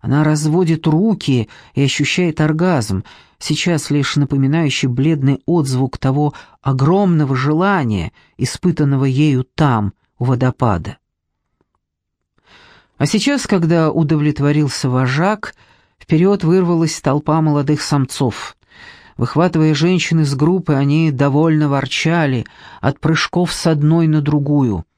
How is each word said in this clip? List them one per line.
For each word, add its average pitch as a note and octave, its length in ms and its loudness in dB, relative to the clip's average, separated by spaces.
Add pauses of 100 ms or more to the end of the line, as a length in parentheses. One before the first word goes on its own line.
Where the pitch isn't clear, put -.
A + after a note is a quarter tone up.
Она C#3+ 220 0
разводит D#3 640 0
руки D#3 600 0 (280)
и C3+ 80 0
ощущает D#3 580 -2
оргазм, D#3 600 0 (340)
сейчас - 540 -4
лишь C#3+ 240 -2
напоминающий C#3+ 720 0
бледный C3+ 580 0
отзвук C3+ 520 0
того C#3 360 0 (280)
огромного D3+ 720 2
желания, C#3+ 760 0 (260)
испытанного C#3 680 0
ею C3+ 380 2
там, A2+ 500 0 (280)
у B2 40 -2
водопада. B2 720 -2 (2000)
А C#3+ 80 0
сейчас, B3 400 -2
когда E3 440 2
удовлетворился D3 960 0
вожак, C3 680 -2 (420)
вперёд F#3 460 0
вырвалась E3+ 580 0
толпа D3+ 400 0
молодых D3 400 0
самцов. - 720 -4 (640)
Выхватывая D#3 560 0
женщин E3 460 0
из C#3 160 0
группы, D#3+ 400 0
они D3 360 2
довольно D3 580 2
ворчали, C#3 760 -2 (360)
от - 180 -2
прыжков E3 520 -2
с - 140 -6
одной D#3+ 400 2
на D#3 160 2
другую. C#3+ 640 0 (120)